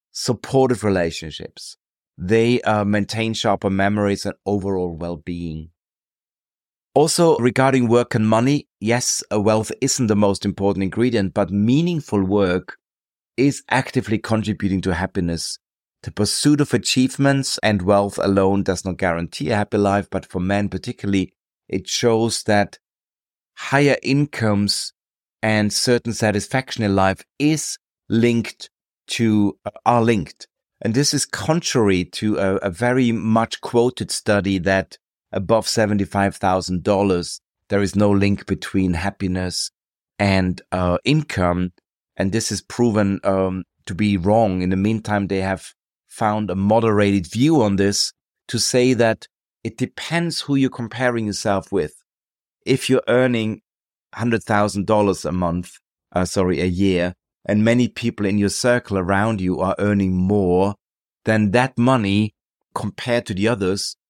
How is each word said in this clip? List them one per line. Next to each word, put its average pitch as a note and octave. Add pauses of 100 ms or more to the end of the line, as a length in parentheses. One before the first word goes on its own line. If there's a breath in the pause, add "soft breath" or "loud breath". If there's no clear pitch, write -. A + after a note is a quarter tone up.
(100)
supportive B2+
relationships, E2+ (420)
they, A2+
uh, G#2
maintain G#2
sharper G2+
memories G2+
and F#2+ (100)
overall F#2+
well-being. E2+ (1300)
Also, D#3+
regarding B2+
work A#2
and A2
money, B2+ (100)
yes, A#2
uh, G#2+
wealth G#2+
isn't C3
the G#2+
most G2+
important G2
ingredient, G#2+
but F#2+
meaningful B2+
work F#2 (600)
is C3+
actively A#2
contributing G2+
to F2+
happiness. E2+ (460)
The -
pursuit C#3+
of C#3
achievements C3
and G#2
wealth G2+
alone G2
does F#2
not F2+
guarantee F2
a A2
happy G#2
life, G2+
but F#2
for -
men G2
particularly, G2 (340)
it F2+
shows A2+
that G#2 (800)
higher C#3
incomes A2 (500)
and G#2+
certain A#2+
satisfaction G#2+
in G2
life F#2+ (160)
is D3+ (320)
linked A#2 (380)
to, G#2+
uh, G#2 (140)
are A#2+
linked. A2 (340)
And A#2+
this C#3+
is C#3+
contrary G#2+
to -
a, F#2+
a G2
very A#2+
much A2+
quoted A#2+
study G2
that F#2+ (360)
above G#2+
seventy-five G2+
thousand F#2
dollars, G2 (280)
there G2+
is G2
no G#2
link G2+
between F#2+
happiness F#2 (440)
and, F#2+
uh, F2+
income. F2+ (440)
And F#2+
this A2
is F#2+
proven, G#2
um, F#2+ (220)
to F#2
be G2+
wrong. F#2+
In F#2
the F#2+
meantime, G#2
they F#2+
have F#2+ (320)
found G#2+
a F#2
moderated G2+
view C#3+
on G#2
this G2 (340)
to A2+
say B2+
that A2+ (380)
it A2+
depends E3
who C#3+
you're C3+
comparing A#2
yourself G2
with. E2 (640)
If -
you're B2+
earning A#2+ (520)
hundred A2+
thousand G#2
dollars G#2
a D#2+
month, F2 (340)
uh, F2+
sorry, F2+
a F2+
year, F2+ (300)
and G#2+
many A#2+
people A#2
in G2+
your G2+
circle A#2+
around G2
you F2+
are F#2
earning G2
more, F#2+ (480)
then G#2+
that B2
money G#2+ (360)
compared A#2
to A2
the G2
others G2+ (140)